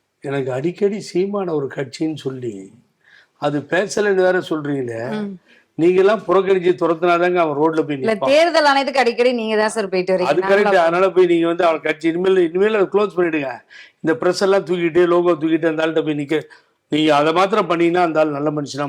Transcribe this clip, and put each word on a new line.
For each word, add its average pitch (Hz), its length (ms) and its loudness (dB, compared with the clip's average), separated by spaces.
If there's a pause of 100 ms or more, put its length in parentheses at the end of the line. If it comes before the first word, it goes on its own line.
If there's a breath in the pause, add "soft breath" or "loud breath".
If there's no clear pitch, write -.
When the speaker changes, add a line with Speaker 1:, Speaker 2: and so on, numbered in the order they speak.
(200)
Speaker 1:
எனக்கு 135 320 -4
அடிக்கடி 180 520 -4 (100)
சீமான 190 400 -2
ஒரு - 200 -4
கட்சின்னு 147 420 -6
சொல்லி 120 560 -10 (640 soft breath)
அது 147 220 -4
பேசலன்னு 202 560 -2
வேற 185 240 2
சொல்றீங்களே. 139 720 -6
Speaker 2:
ம். 208 240 -8 (400 soft breath)
Speaker 1:
நீங்க 180 260 2
எல்லாம் 202 280 2
புறக்கணிச்சு 185 460 2
துரத்துனாதாங்க 170 600 2
அவன் 156 220 0
ரோட்ல 156 260 2
போய் 147 140 -4
Speaker 2:
இல்ல, 214 180 -2
Speaker 1:
நிப்பான். 196 100 -6
Speaker 2:
தேர்தல் 311 400 4
ஆணையத்துக்கு 277 320 2
அடிக்கடி 240 360 2
நீங்க 220 240 -2
தான் 214 120 2
சார் 214 200 -4
போயிட்டு 185 280 0
வரீங்க. 180 60 0
Speaker 1:
அது 156 180 0
Speaker 2:
நாங்களா 190 40 -2
Speaker 1:
கரெக்ட். 196 180 4
Speaker 2:
போறோம். 202 120 2
Speaker 1:
அதனால 180 360 2
போய் 180 160 4
நீங்க 170 200 2
வந்து 170 200 0
அவன் 160 140 0
கட்சி 156 280 -2
இனிமேல், 185 280 0
இனிமேல் 185 380 0
அதை 190 120 2
க்ளோஸ் 190 300 -2
பண்ணிடுங்க. 151 440 -2 (400 loud breath)
இந்த 160 180 -2
பிரஸ் 180 240 0
எல்லாம் 190 220 2
தூக்கிட்டு, 170 420 0
லோகோ 175 340 2
தூக்கிட்டு 160 260 0
அந்த 160 200 -2
ஆள்கிட்ட 160 180 0
போய் 151 140 -4
நிக்க, 147 240 -4 (460 soft breath)
நீங்க 151 280 2
அதை 156 160 2
மாத்திரம் 196 340 2
பண்ணீங்கன்னா 170 400 0
அந்த 156 140 0
ஆள் 156 80 2
நல்ல 147 220 -4
மனுஷனா 143 380 -6